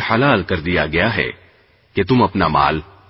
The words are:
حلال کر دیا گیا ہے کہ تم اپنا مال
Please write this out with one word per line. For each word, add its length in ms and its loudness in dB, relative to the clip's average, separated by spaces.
حلال 320 2
کر 180 -4
دیا 260 -2
گیا 300 -2
ہے 140 -4
کہ 80 0
تم 200 2
اپنا 260 0
مال 320 0